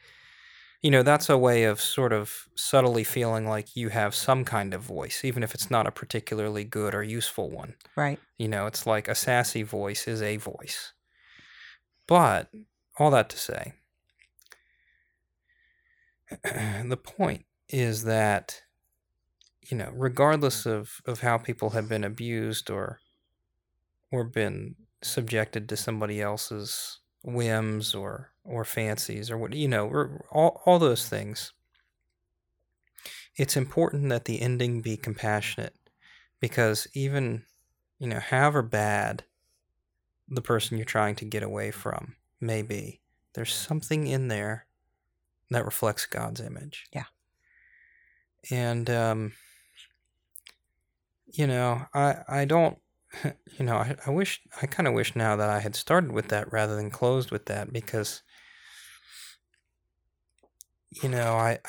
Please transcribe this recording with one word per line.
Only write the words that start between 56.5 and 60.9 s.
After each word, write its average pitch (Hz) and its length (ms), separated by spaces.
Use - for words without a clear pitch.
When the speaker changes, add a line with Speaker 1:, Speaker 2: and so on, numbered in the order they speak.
Speaker 1:
rather 107 240
than 107 140
closed 123 420
with 104 140
that 104 260
because, 113 500
you - 200